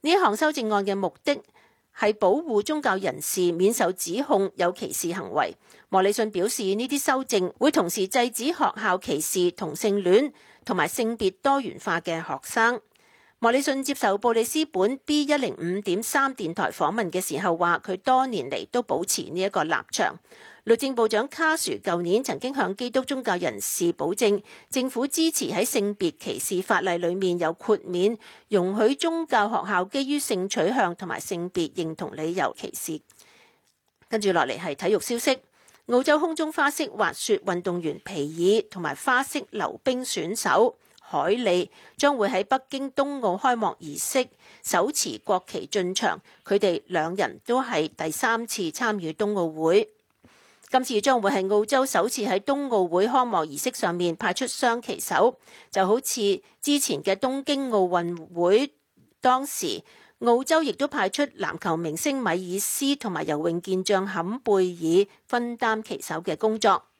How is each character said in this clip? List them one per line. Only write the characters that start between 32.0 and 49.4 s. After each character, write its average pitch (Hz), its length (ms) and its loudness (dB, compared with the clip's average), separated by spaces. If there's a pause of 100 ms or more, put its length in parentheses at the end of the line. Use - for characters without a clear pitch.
理 160 180 -4
由 180 240 0
歧 - 160 -12
視。 156 260 -8 (1080)
跟 220 120 0
住 202 120 2
落 165 140 4
嚟 127 120 -4
係 165 160 -6
體 185 160 -2
育 208 80 4
消 - 180 -4
息， 262 220 0 (480)
澳 247 160 2
洲 302 160 4
空 320 160 0
中 311 180 -4
花 285 160 2
式 285 220 -4
滑 196 220 0
雪 - 340 -2
運 180 160 -2
動 175 180 -2
員 160 240 -4
皮 170 520 0
爾 220 120 -2
同 185 140 -12
埋 147 140 -4
花 262 260 0
式 - 280 -6
溜 190 340 -4
冰 254 200 0
選 175 300 -4
手 208 420 2 (340)
海 156 200 0
利 202 400 0 (260)
將 285 180 4
會 214 140 0
喺 202 160 0
北 262 240 0
京 269 220 -8
冬 277 320 -2
奧 190 180 0
開 254 160 2
幕 214 120 -2 (120)
儀 147 180 -12
式 - 300 -2 (340)
手 202 300 2
持 117 320 -4
國 185 240 0
旗 - 160 -8
進 185 300 -2
場， - 260 -2 (240)
佢 202 140 2
哋 185 300 2
兩 170 280 -2
人 165 300 -2
都 247 160 2
係 175 260 0
第 160 220 -6
三 233 360 0
次 175 240 -4
參 214 280 -2
與 165 160 -6
冬 208 180 0
奧 175 180 0